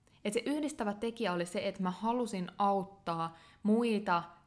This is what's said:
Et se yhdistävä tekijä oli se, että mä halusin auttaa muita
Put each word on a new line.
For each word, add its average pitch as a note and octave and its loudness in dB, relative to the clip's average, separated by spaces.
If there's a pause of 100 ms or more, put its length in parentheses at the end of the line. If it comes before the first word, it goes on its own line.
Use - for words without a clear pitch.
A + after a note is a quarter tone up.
(260)
Et G#3 0
se A#3 0
yhdistävä C#4 0
tekijä A3+ -2
oli F3 0
se, G3 -2
että F#3+ -2
mä F#3 0
halusin A3 -2
auttaa F3+ 0 (260)
muita G#3 4 (240)